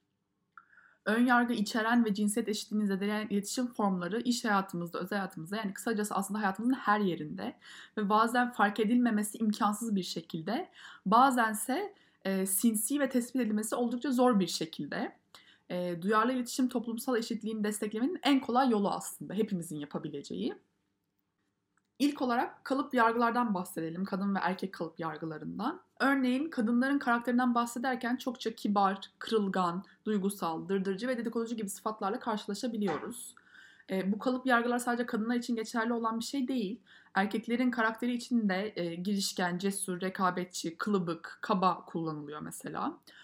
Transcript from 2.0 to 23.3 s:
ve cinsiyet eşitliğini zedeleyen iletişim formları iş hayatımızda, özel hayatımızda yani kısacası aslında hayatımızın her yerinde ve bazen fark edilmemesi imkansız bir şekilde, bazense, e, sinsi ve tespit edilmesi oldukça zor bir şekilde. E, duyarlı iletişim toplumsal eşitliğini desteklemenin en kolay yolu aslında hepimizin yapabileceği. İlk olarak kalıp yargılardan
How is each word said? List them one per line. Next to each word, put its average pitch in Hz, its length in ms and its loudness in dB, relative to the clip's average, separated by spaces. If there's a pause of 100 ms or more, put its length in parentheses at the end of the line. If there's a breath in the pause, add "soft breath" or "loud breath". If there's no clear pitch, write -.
ve 214 80 2
cinsiyet 208 360 0
eşitliğini 214 380 -2
zedeleyen 202 400 0
iletişim 202 400 -2
formları 190 540 0
iş 240 240 -2
hayatımızda, 190 540 -2
özel 190 180 -4
hayatımızda 185 400 -6
yani 202 160 -4
kısacası 208 420 -2
aslında 202 240 -2
hayatımızın 214 340 0
her 214 260 2
yerinde 185 560 -4 (420 loud breath)
ve 214 120 0
bazen 233 420 4
fark 208 280 2
edilmemesi 220 580 2
imkansız 214 580 0
bir 185 80 2
şekilde, 180 640 -4 (360 loud breath)
bazense, 247 880 4 (320 soft breath)
e, 190 200 2
sinsi 226 540 2
ve 269 100 2
tespit 254 320 0
edilmesi 214 340 0
oldukça 247 360 0
zor 247 280 6
bir 175 80 2
şekilde. 160 680 -6 (540 loud breath)
E, 180 320 -4
duyarlı 220 320 4
iletişim 254 360 0
toplumsal 233 480 -2
eşitliğini 220 460 -4
desteklemenin 220 600 -2
en 277 160 6
kolay 254 300 2
yolu 202 200 4
aslında - 440 -6
hepimizin 180 440 -2
yapabileceği. 151 800 -6 (1400)
İlk 285 220 2
olarak 247 440 0
kalıp 277 280 -2
yargılardan 233 600 4